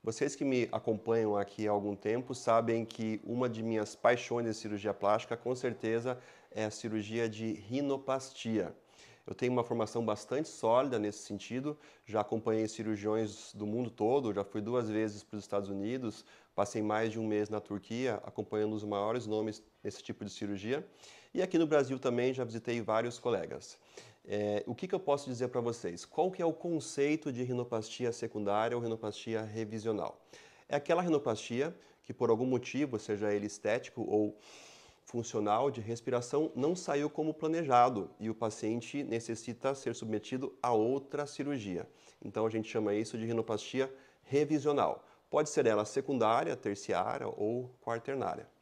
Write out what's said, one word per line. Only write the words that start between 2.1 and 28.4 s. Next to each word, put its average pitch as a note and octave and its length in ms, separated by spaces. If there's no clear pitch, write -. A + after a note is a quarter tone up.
sabem A2+ 500
que A2 400
uma B2 240
de A2+ 140
minhas A2 320
paixões A#2+ 520
em A2 60
cirurgia G#2 400
plástica, G#2+ 460
com B2+ 180
certeza, A#2+ 640
é G#2+ 160
a G#2+ 40
cirurgia A2 600
de A2 240
rinoplastia. B2+ 1200
Eu - 80
tenho B2 160
uma B2 140
formação A#2 400
bastante A#2+ 460
sólida B2 480
nesse G#2 220
sentido, C3 580
já G#2+ 160
acompanhei A2 480
cirurgiões G#2+ 840
do G#2 120
mundo A2+ 220
todo, A#2 460
já G2+ 100
fui G#2+ 160
duas A2+ 300
vezes G#2+ 320
para - 160
os G2 60
Estados G2+ 260
Unidos, G#2+ 560
passei G#2 280
mais G#2+ 280
de A2 80
um A2 80
mês G#2 220
na G#2+ 100
Turquia, A2 640
acompanhando G#2+ 520
os G#2 100
maiores G#2+ 420
nomes G#2+ 360
nesse - 200
tipo G#2+ 240
de G2 40
cirurgia. G#2 560
E F3 80
aqui F#3 160
no E3 100
Brasil C3+ 320
também B2 360
já B2+ 100
visitei A2+ 380
vários A2+ 360
colegas. E2 600
É, G#2 380
o A#2 80
que F3+ 140
que F#3+ 60
eu F#3 40
posso C#3+ 320
dizer B2 180
pra B2 120
vocês? A#2 440
Qual F#3 280
que F#3 100
é - 20
o D#3+ 80
conceito D3+ 800
de B2 120
rinoplastia A#2+ 680
secundária G#2+ 680